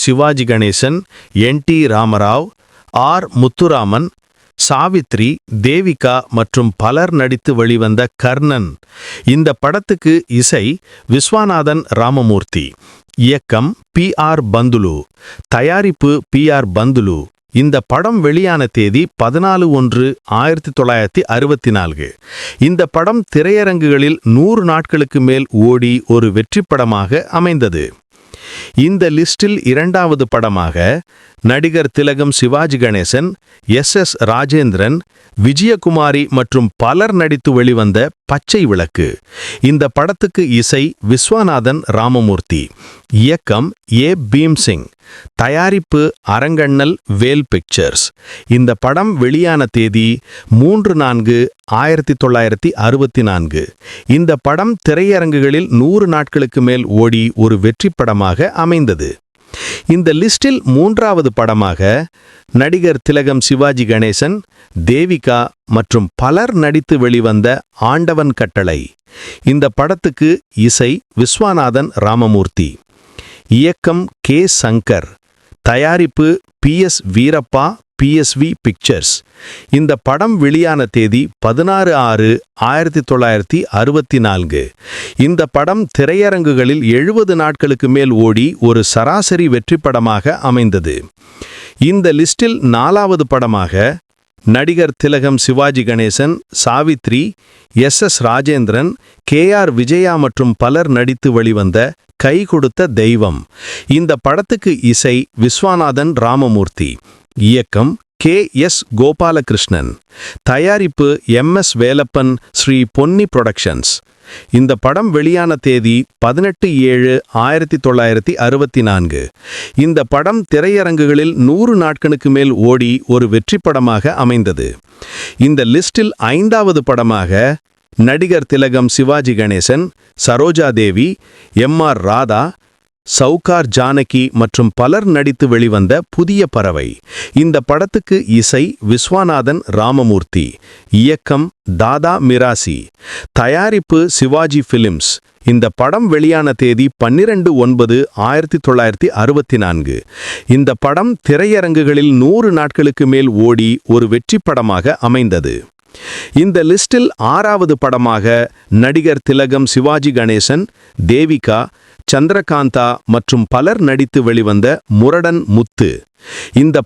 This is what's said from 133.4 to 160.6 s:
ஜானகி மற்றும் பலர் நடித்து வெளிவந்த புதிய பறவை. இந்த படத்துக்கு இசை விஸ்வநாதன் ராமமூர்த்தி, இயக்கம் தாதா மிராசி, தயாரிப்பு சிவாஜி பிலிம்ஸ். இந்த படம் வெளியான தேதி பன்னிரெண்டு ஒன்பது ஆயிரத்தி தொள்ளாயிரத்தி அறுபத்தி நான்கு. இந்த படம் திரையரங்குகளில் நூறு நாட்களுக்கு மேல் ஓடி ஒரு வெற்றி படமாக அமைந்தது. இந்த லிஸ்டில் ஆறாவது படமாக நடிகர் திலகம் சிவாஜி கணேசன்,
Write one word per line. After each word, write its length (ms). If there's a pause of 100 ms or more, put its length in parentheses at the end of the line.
ஜானகி 440 (200)
மற்றும் 280 (100)
பலர் 360
நடித்து 380
வெளிவந்த 400 (220)
புதிய 280 (120)
பறவை. 320 (560)
இந்த 140 (120)
படத்துக்கு 480 (240)
இசை 200 (300)
விஸ்வநாதன் 680 (180)
ராமமூர்த்தி, 640 (560)
இயக்கம் 460 (340)
தாதா 320 (160)
மிராசி, 480 (640)
தயாரிப்பு 580 (200)
சிவாஜி 520
பிலிம்ஸ். 400 (420)
இந்த 160 (120)
படம் 340
வெளியான 480
தேதி 240 (160)
பன்னிரெண்டு 500 (120)
ஒன்பது 340 (300)
ஆயிரத்தி 400
தொள்ளாயிரத்தி 420 (120)
அறுபத்தி 420
நான்கு. 340 (580)
இந்த 140 (160)
படம் 260 (160)
திரையரங்குகளில் 840 (100)
நூறு 280 (100)
நாட்களுக்கு 540
மேல் 160 (180)
ஓடி 220 (260)
ஒரு 180
வெற்றி 340
படமாக 480 (120)
அமைந்தது. 480 (880)
இந்த 160 (100)
லிஸ்டில் 400 (260)
ஆறாவது 460
படமாக 460 (560)
நடிகர் 440
திலகம் 460
சிவாஜி 460
கணேசன், 440 (480)